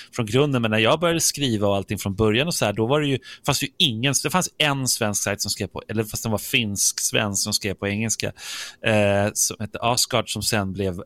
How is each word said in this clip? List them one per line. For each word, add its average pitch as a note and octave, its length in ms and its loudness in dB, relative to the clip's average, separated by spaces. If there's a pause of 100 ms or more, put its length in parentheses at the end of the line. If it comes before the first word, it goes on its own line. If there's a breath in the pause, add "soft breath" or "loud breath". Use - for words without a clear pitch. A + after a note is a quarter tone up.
(160 loud breath)
från A#2 100 -2
grunden. B2+ 360 2
Men A2+ 100 0
när A2 80 4
jag B2 200 4
började E3+ 220 0
skriva A2 460 0
och G2+ 80 4
allting G2 220 -2
från G2 180 -4
början A2 320 4
och E3+ 60 -2
så - 120 0
här, G#2 80 2
då A2 120 0
var C#3+ 160 2
det D3 60 0
ju, C3 120 0 (260 loud breath)
fanns C#3 180 2
ju B2+ 40 -2 (100)
ingen, C3+ 360 2 (100)
det D3 60 -4
fanns F3+ 280 0
en C#3 300 2
svensk G#2 360 0
sajt G2+ 180 -2
som - 100 -2
skrev G2 160 -2
på, - 220 -10
eller A2 140 0
fast G#2+ 200 -6
den A2+ 80 -2
var G2+ 80 0
finsk-svensk G#2+ 1040 0
som G#2 100 -2
skrev G2 200 -2
på G2+ 140 -4
engelska, G2+ 440 -2 (540 loud breath)
eh, G#2 480 4
som - 260 -2
hette - 220 -8
Asgard, A#2 520 0
som G#2 100 -4
sen G2 300 0
blev F#2+ 320 -2